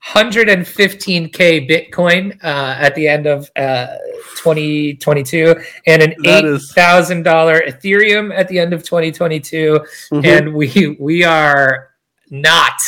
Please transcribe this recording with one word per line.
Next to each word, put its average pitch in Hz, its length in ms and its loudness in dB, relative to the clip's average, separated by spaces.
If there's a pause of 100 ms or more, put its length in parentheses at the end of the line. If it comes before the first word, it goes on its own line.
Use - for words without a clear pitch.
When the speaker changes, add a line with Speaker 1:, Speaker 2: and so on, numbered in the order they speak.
Speaker 1:
hundred 220 500 0
and 180 180 0
fifteen 190 600 -4
K 160 360 2
Bitcoin, 175 680 -2 (120)
uh, 139 340 -6
at 143 160 0
the 151 140 -2
end 147 180 0
of, 143 300 -4
uh, 131 300 -2 (500)
twenty 151 600 -2
twenty-two 156 600 2 (300)
and 160 160 6
an 160 200 2
Speaker 2:
That 156 220 4
is 143 260 -4
Speaker 1:
eight - 40 -20
thousand 175 480 2
dollar 160 400 2
Ethereum 208 760 -2
at 185 120 0
the 180 100 -4
end 170 160 0
of 165 120 -10
twenty 165 240 -2
twenty-two. 156 680 -2 (320)
Speaker 2:
Mm-hmm. 147 140 0
Speaker 1:
And 151 280 2
we, 151 460 0
we 165 240 0
are 143 640 2 (420)
not 147 580 2